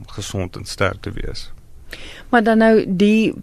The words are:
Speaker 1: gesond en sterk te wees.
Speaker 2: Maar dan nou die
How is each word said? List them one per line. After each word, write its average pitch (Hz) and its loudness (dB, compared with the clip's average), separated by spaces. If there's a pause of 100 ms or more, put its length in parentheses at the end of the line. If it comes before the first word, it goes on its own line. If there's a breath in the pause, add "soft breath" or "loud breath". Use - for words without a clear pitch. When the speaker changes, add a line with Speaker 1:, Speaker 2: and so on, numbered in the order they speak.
Speaker 1:
gesond 98 -8
en 95 -12
sterk 98 -4
te 92 -8
wees. - -8 (760 loud breath)
Speaker 2:
Maar 240 4
dan 220 4
nou 220 6
die 208 2 (100)